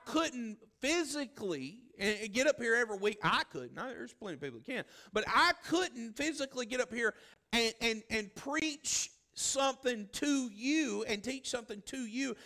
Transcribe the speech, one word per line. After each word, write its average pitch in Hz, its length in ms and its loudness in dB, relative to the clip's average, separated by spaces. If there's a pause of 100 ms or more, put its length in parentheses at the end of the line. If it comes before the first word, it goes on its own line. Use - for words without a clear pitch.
couldn't 254 540 0 (220)
physically, 247 960 -2 (200)
and, 202 260 2
and 214 100 -8
get 254 120 4
up 294 140 4
here 233 140 2
every 220 240 2
week. 208 240 0
I 226 280 4
couldn't. 127 280 -10
I, 233 100 -6
there's 247 240 -10
plenty 196 220 -10
of 135 80 -12
people 127 160 -8
that - 80 -20
can. 240 180 -4 (300)
But 214 120 2
I 302 260 6 (140)
couldn't 240 480 -2
physically 277 520 -2
get 247 160 0
up 208 100 -8
here 226 220 0 (400)
and, 226 260 4
and, 220 300 0
and 214 240 -2
preach 302 760 -2 (220)
something 262 800 0
to 277 400 2
you 233 560 0
and 208 160 -2
teach 262 240 -6
something 220 380 -6
to 269 120 -8
you 247 480 -2